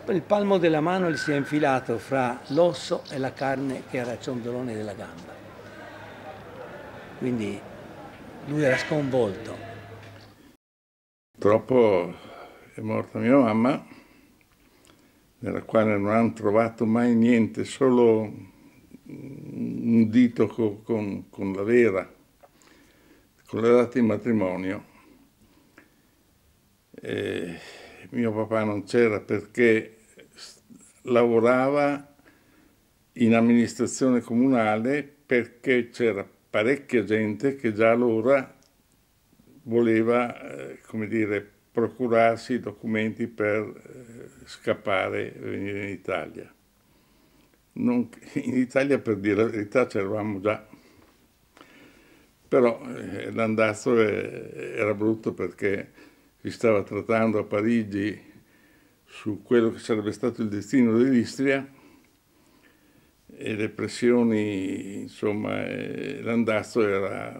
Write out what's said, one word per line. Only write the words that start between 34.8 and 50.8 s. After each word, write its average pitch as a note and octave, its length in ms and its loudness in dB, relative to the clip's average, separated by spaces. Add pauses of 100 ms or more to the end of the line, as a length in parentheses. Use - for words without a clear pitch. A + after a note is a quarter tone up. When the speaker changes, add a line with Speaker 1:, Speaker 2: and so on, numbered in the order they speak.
Speaker 2:
perché B2 840 -2
c'era G#2+ 380 -2 (220)
parecchia A#2+ 540 0
gente G#2+ 520 0
che A2+ 180 -2
già A2+ 180 4
allora A#2+ 640 2 (1080)
voleva, A#2 800 2
eh, C3+ 400 -14
come A2 260 -8
dire, G#2 400 -2 (240)
procurarsi A2+ 840 0
i A#2+ 60 0
documenti A2 680 -4
per, G#2+ 340 -2
eh, - 840 -16
scappare G2+ 880 -2
e - 40 -18
venire G2+ 440 -6
in G2+ 60 -8
Italia. F2 640 -8 (1200)
Non, A#2+ 360 0 (240)
in B2 240 -4
Italia, C3 420 0
per A2 180 -2
dire G2 260 0
la A#2 60 2
verità, A2 360 0
c'eravamo G#2 540 -4
già. G#2 280 -2 (1800)